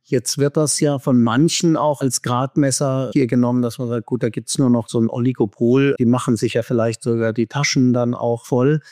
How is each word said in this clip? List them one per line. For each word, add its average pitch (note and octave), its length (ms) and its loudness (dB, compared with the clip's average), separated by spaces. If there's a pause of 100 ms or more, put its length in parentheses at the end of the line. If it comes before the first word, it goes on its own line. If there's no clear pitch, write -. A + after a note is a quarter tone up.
Jetzt - 380 -4
wird C#3+ 180 0
das D3+ 220 0
ja C#3+ 180 0
von B2+ 240 2
manchen D3 560 2
auch D3 240 -2
als C3+ 220 -2
Gradmesser C3 880 -2
hier C3+ 140 2
genommen, B2 340 2
dass A#2 160 -4
man B2 120 -6
sagt, A#2 180 -6
gut, B2+ 160 -4
da A#2 60 0
gibt's - 280 -8
nur C3 140 4
noch A#2 180 0
so B2 100 -2
ein A2+ 80 2
Oligopol. B2 920 0
Die A#2+ 80 2
machen A#2+ 280 2
sich A2 200 -2
ja A#2 80 0
vielleicht A#2 400 -2
sogar A2+ 300 0
die A2+ 120 -2
Taschen C3 480 0
dann A#2+ 220 0
auch A#2 320 -4
voll. C#3+ 340 2 (100)